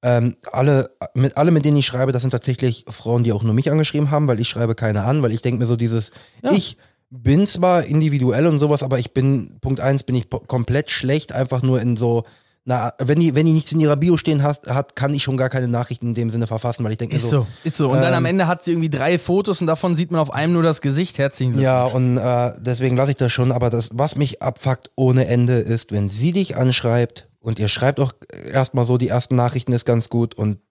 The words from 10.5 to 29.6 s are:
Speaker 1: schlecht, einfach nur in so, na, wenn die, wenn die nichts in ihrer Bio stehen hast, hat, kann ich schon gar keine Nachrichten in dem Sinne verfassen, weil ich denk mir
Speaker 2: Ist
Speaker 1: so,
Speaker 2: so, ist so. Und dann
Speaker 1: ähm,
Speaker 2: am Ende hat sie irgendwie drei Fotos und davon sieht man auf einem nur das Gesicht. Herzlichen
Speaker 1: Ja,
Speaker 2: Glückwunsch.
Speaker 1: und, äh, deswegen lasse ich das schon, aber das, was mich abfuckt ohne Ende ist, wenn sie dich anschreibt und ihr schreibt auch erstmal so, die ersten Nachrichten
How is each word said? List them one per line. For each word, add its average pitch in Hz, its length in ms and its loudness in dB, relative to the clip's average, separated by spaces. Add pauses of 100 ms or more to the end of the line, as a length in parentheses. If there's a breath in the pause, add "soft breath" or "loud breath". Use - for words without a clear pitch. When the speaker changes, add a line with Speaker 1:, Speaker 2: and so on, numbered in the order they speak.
Speaker 1:
schlecht, 143 400 -2
einfach 127 320 -4
nur 131 180 2
in 120 140 0
so, 117 300 0 (400 soft breath)
na, 123 340 -4
wenn 139 200 0
die, 165 160 2
wenn 151 100 4
die 160 80 4
nichts 160 200 0
in 160 80 0
ihrer 147 160 4
Bio 165 200 2
stehen 151 260 0
hast, 147 260 -2
hat, 135 260 -4
kann 139 200 -2
ich 139 100 -2
schon 135 120 -2
gar 131 120 0
keine 127 180 -2
Nachrichten 120 420 -4
in 117 60 -2
dem 113 160 -2
Sinne 117 160 -2
verfassen, 117 380 -4
weil 107 80 -2
ich 107 60 -6
denk 120 140 -6
mir 151 60 0
Speaker 2:
Ist 135 60 -2
Speaker 1:
so, 117 60 0
Speaker 2:
so, 131 160 2 (180)
ist 160 120 -4
so. 143 140 2
Und 131 100 2
dann - 120 2
Speaker 1:
ähm, 123 60 2
Speaker 2:
am - 60 0
Ende 180 220 2
hat 170 160 -2
sie 170 80 -4
irgendwie 165 180 0
drei 147 300 0
Fotos 196 420 -2
und 175 60 0
davon 160 300 0
sieht 170 160 -2
man 165 80 0
auf 147 120 -2
einem 160 200 0
nur 170 100 4
das 160 180 2
Gesicht. 143 380 -2
Herzlichen 131 400 0
Speaker 1:
Ja, 131 240 4
Speaker 2:
Glückwunsch. 123 140 0
Speaker 1:
und, 127 220 2
äh, 120 420 0
deswegen 123 360 0
lasse 135 140 2
ich 135 60 0
das 123 160 0
schon, 123 180 0
aber 123 180 0
das, 113 240 -2
was 139 240 -2
mich 135 260 -2
abfuckt - 520 -4
ohne 127 320 4
Ende 120 320 2
ist, - 320 -2
wenn 101 180 0
sie 117 240 -2
dich 185 240 -2
anschreibt 120 720 0 (120)
und 110 180 -6
ihr 107 80 0
schreibt 135 320 0
auch 135 140 0 (380)
erstmal 127 360 0
so, 123 100 2
die 120 120 0
ersten 123 260 -2
Nachrichten 123 380 0